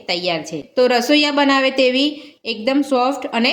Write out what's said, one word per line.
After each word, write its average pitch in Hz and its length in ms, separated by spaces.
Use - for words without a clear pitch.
તૈયાર 175 400
છે. 160 100
તો 254 180
રસોઈયા 294 460
બનાવે 269 320
તેવી 262 280
એકદમ 254 280
સોફ્ટ 262 320
અને 254 140